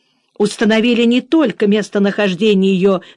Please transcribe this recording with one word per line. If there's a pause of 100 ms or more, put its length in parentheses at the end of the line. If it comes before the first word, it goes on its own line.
(380)
установили
не
только
местонахождение
её (160)